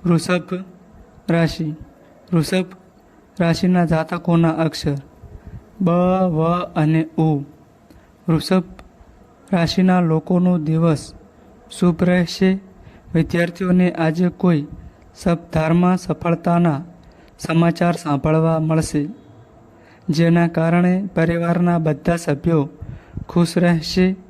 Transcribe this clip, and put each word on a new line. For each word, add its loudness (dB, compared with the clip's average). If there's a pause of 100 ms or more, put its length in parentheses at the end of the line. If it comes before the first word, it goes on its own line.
વૃષભ 0 (760)
રાશિ. 0 (580)
વૃષભ 0 (760)
રાશિના 2
જાતકોના 0
અક્ષર -2 (880)
બ, 2 (400)
વ 0 (260)
અને 2 (120)
ઉ. 2 (880)
વૃષભ 0 (880)
રાશિના 2
લોકોનો 2
દિવસ 0 (680)
શુભ 2
રહેશે. 2 (560)
વિદ્યાર્થીઓને 0
આજે 0
કોઈ 0 (480)
સપધારમાં 0
સફળતાના 0 (560)
સમાચાર 0
સાંભળવા 0
મળશે, -2 (1000)
જેના 2
કારણે 0
પરિવારના 0
બધા 0
સભ્યો 0 (600)
ખુશ 0
રહેશે. 2 (140)